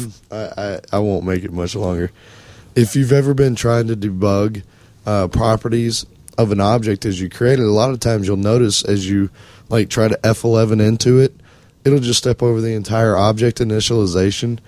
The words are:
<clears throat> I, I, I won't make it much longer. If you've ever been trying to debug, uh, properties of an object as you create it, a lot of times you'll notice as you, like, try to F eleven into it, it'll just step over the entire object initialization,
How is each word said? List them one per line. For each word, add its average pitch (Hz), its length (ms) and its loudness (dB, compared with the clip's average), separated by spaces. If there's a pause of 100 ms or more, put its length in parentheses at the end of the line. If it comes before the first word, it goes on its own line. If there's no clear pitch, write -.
(260)
<clears throat> - 60 -20
I, 107 260 -10
I, 101 220 -6 (140)
I 101 60 0
won't 98 260 -2
make 92 180 -2
it 87 100 -10
much 87 220 -6
longer. 90 360 -4 (640)
If 120 200 2
you've 131 160 2
ever 139 240 4
been 131 200 2
trying 117 320 0
to 113 80 -2
debug, 101 680 -2 (420)
uh, 101 220 0
properties 113 800 -2 (320)
of 110 140 2
an 98 80 0
object 107 460 0
as 92 160 -4
you 90 80 -6
create 127 300 2
it, 117 60 2
a 104 60 2
lot 113 200 2
of 120 80 -6
times 110 280 0
you'll 98 100 0
notice 107 460 0
as 98 240 -2
you, 98 220 0 (400)
like, 110 200 0
try 110 180 0
to 107 180 -2
F 110 180 0
eleven 110 380 2
into 113 380 4
it, 135 120 2 (520)
it'll 139 160 4
just 120 180 0
step 120 240 -2
over 120 180 2
the 113 140 -2
entire 107 420 0
object 107 440 2
initialization, 107 1000 0 (100)